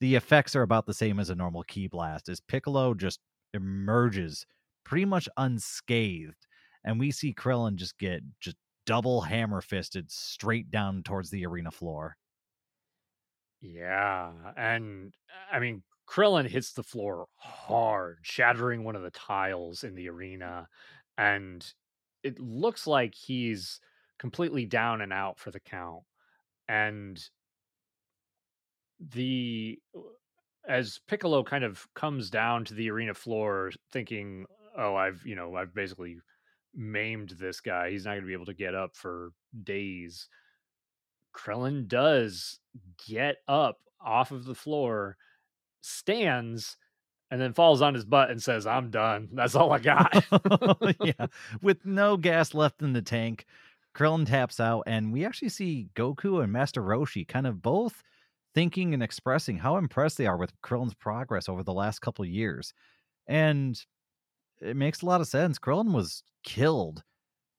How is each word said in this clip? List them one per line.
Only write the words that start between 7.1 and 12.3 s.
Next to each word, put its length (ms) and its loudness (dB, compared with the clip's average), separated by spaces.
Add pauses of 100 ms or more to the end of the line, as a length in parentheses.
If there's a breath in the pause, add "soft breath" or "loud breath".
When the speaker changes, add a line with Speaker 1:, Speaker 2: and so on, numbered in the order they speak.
Speaker 1:
see 200 -4
Krillin 440 0
just 220 -8
get 240 -4 (180)
just 160 -10 (280)
double 380 2
hammer 380 -2
fisted 500 -6
straight 600 -6
down 340 -2
towards 260 -6
the 160 -6
arena 240 -6
floor. 460 -10 (1400)